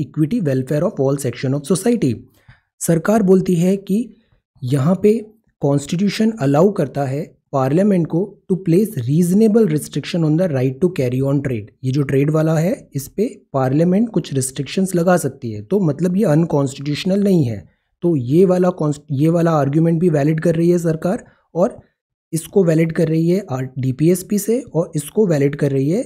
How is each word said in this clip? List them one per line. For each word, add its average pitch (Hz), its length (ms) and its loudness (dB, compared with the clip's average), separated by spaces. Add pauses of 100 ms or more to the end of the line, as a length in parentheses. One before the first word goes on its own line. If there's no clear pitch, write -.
equity 156 420 -2
welfare 139 400 0
of 175 180 -2
all 135 260 0
section 131 280 -4
of 143 180 -2
society। 185 420 0 (640)
सरकार 202 420 2
बोलती 180 320 4
है 185 220 2
कि 196 400 -4 (480)
यहाँ 143 380 0
पे 214 160 4 (420)
कॉन्स्टिट्यूशन 175 720 0
अलाउ 160 420 2
करता 143 320 -4
है 135 180 -6 (300)
पार्लियामेंट 160 540 2
को 185 360 -6 (100)
to 175 80 0
place 180 380 0 (120)
reasonable 196 580 4
restriction 151 560 -4
on 151 160 2
the 185 80 0
right 131 260 -2
to 175 260 0
carry 127 220 -2
on 139 180 0
trade। 113 260 -6 (180)
ये 131 60 -2
जो 143 120 0
ट्रेड 135 280 0
वाला 160 280 0
है 175 360 -4
इस 135 140 -8
पे 214 200 -4 (240)
पार्लियामेंट 165 560 2
कुछ 165 260 -4
रिस्ट्रिक्शंस 147 600 -4
लगा 175 220 2
सकती 120 360 -6
है, 104 100 -10
तो 190 180 -2
मतलब 165 360 0
ये - 80 0
अनकॉन्स्टिट्यूशनल 147 1000 0
नहीं 185 220 4
है। 110 320 -8 (260)
तो 170 140 2
ये 135 280 2
वाला 180 260 2
कॉन्स-, 151 300 -2 (100)
ये 143 180 2
वाला 170 220 2
आर्ग्यूमेंट 160 500 2
भी 180 80 2
वैलिड 151 320 0
कर 165 140 2
रही 170 160 2
है 175 80 4
सरकार 170 460 -4 (300)
और 196 240 0 (540)
इसको 170 320 0
वैलिड 160 280 2
कर 160 160 0
रही 160 200 0
है 190 220 0
आर-, 131 180 -6 (100)
डीपीएसपी 165 600 0
से 226 220 -2 (140)
और 170 220 -2
इसको 208 300 -2
वैलिड 143 300 0
कर 139 160 -2
रही 135 180 -2
है 220 160 -2